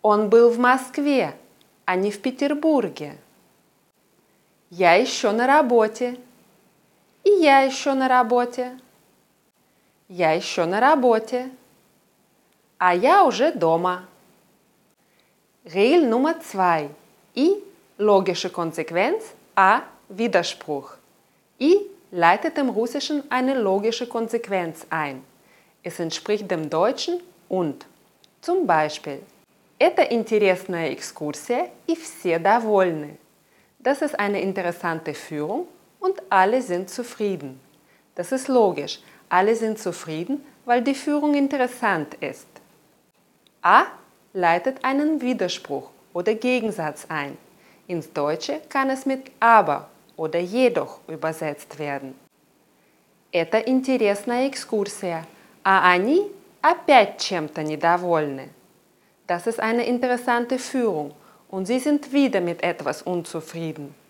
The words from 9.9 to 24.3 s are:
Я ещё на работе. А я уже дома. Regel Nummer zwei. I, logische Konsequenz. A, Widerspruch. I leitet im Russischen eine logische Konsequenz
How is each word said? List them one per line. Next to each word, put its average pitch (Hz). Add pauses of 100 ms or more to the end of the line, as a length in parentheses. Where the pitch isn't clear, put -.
Я 175
ещё 170
на 190
работе. 247 (1300)
А 180
я 302
уже 247
дома. 175 (1600)
Regel 240
Nummer 269
zwei. 170 (440)
I, 339 (420)
logische 190
Konsequenz. 175 (240)
A, 196 (260)
Widerspruch. 180 (600)
I 330 (320)
leitet 185
im 277
Russischen 277
eine 254
logische 220
Konsequenz 220